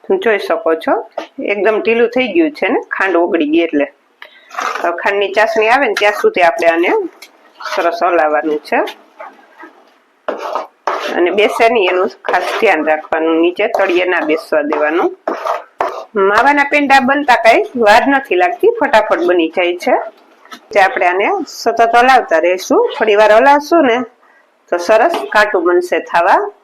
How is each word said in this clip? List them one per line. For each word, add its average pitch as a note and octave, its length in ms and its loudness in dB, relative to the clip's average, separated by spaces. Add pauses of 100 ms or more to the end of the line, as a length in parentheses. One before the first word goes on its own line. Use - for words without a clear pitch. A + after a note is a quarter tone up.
તમે G3 200 -2
જોઈ G#3 240 0
શકો D#3+ 240 -2 (120)
છો, C#4 100 -2 (600)
એકદમ G#3 280 0
ઢીલું A#3 340 0
થઈ B3+ 200 0
ગયું D#4 240 2
છે F#3+ 140 -2
ને E4+ 60 0 (160)
ખાંડ E3+ 280 0
ઓગળી D#3 300 -2
ગઈ E3 140 2
એટલે. C#3+ 200 -2 (920)
હવે E3+ 200 -2
ખાંડની G3+ 360 -2
ચાસણી A3 360 2
આવે C#4 140 2
ને G3+ 140 -4
ત્યાં G#3 200 0
સુધી F#3+ 280 2
આપણે E3 260 0
આને E3+ 160 0 (840)
સરસ E3+ 300 -2
હલાવવાનું D3+ 640 0
છે. A#3 100 -2 (2500)
અને F3 140 0 (100)
બેસે A3+ 300 0
નહીં G#3+ 220 0
એનું F3+ 180 -2 (200)
ખાસ F3+ 160 -2 (140)
ધ્યાન D#3 320 0
રાખવાનું, D#3+ 520 -2
નીચે F3+ 220 -2 (120)
તળિયે F#3 360 0
ના D#3 160 -2
બેસવા D#3 420 -2
દેવાનું. D#3 400 -2 (1160)
માવાના C#4 440 2
પેંડા C#4 360 2
બનતા C#4 280 2 (100)
કાંઈ C#4 400 2
વાર G#3+ 260 6
નથી C4+ 300 0
લાગતી, F4+ 360 2
ફટાફટ G#3 500 0
બની F3 280 2
જાય F3+ 180 0 (100)
છે. C4 100 0 (800)
તે - 100 0
આપણે F#3+ 260 2
આને F#3 200 0 (180)
સતત A3+ 460 0 (120)
હલાવતા B3 420 2
રહીશું. F#3 360 0 (140)
થોડી G#3+ 260 2
વાર G#3+ 180 6
હલાવશું D4 500 4
ને A3+ 80 0 (720)
તો - 60 -2 (100)
સરસ A#3+ 300 2 (180)
કાટું G#3 320 2
બનશે F3 320 0 (120)
થાવા. F#3+ 320 2 (220)